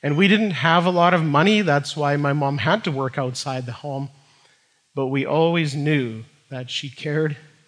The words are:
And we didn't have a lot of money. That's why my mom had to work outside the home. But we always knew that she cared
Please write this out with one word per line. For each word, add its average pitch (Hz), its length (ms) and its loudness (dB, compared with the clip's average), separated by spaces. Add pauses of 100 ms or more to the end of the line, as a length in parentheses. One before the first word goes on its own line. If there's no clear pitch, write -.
And 143 140 0
we 196 100 6
didn't 208 240 4
have 165 360 2
a 185 40 4
lot 175 240 4
of 165 80 2
money. 165 380 4
That's 147 360 0
why 143 200 0
my 143 160 0
mom 143 260 -2
had 170 240 0
to 180 80 -4
work 131 260 -4
outside 131 500 -6
the 120 60 -10
home. 139 380 -10 (840)
But 135 140 -4
we 135 180 -2
always 160 520 0
knew 135 480 -2 (260)
that 127 180 -10
she 135 220 -10
cared 151 460 -4 (320)